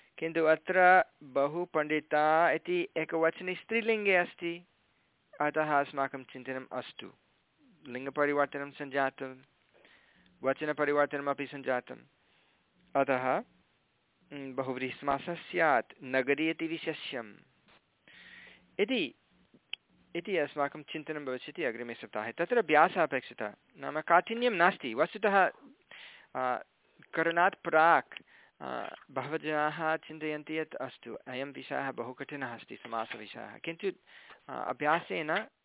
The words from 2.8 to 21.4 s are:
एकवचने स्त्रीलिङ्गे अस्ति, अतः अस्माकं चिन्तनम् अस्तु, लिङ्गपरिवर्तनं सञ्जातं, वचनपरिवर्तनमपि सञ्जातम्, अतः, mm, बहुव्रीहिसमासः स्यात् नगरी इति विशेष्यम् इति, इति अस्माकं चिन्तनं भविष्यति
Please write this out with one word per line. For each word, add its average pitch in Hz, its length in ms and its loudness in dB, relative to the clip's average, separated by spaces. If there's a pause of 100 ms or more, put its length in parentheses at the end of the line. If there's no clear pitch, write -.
एकवचने 165 580 -2
स्त्रीलिङ्गे 214 600 0
अस्ति, 175 520 -2 (720)
अतः 147 380 2
अस्माकं 139 440 -4
चिन्तनम् 131 480 -10
अस्तु, 110 420 -10 (720)
लिङ्गपरिवर्तनं 139 840 -2
सञ्जातं, 135 680 -4 (1040)
वचनपरिवर्तनमपि 143 1040 0
सञ्जातम्, 127 520 -6 (960)
अतः, 135 440 2
mm, 247 40 -6 (880)
बहुव्रीहिसमासः 135 1000 -4
स्यात् 156 580 2 (100)
नगरी 135 460 0
इति 160 180 -4
विशेष्यम् 147 680 -8 (1400)
इति, 214 360 0 (1000)
इति 170 220 -4
अस्माकं 143 460 -2
चिन्तनं 151 420 -8
भविष्यति 135 380 -6